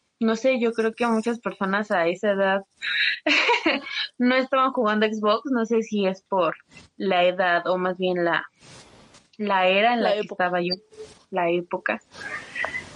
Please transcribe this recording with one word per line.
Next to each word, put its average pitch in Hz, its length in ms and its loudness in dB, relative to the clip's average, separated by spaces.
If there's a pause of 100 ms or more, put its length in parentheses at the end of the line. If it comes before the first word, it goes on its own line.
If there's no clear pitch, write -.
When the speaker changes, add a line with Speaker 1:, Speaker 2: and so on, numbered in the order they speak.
(200)
Speaker 1:
No 226 160 2
sé, 262 240 2
yo 226 140 0
creo 226 220 0
que 240 100 -2
muchas 233 340 0
personas 196 520 -2
a 170 160 2
esa 180 240 0
edad 196 320 2 (600)
<laughs> 294 580 0 (340)
no 247 180 2
estaban 262 360 2
jugando 214 340 2
Xbox. 214 460 0
No 233 140 0
sé 226 180 0
si 208 240 0
es 190 160 -4
por 175 320 0 (420)
la 185 280 2
edad 180 420 2
o 185 100 0
más 185 200 -2
bien 180 280 0
la, 170 220 0 (880)
la 196 300 2
era 208 260 4
en 233 80 0
la 190 80 2
Speaker 2:
La 196 60 2
Speaker 1:
que 214 60 -2
Speaker 2:
época. 185 240 -4
Speaker 1:
estaba 180 160 0
yo, 175 120 -2 (560)
la 175 220 0
época. 180 500 -4 (960)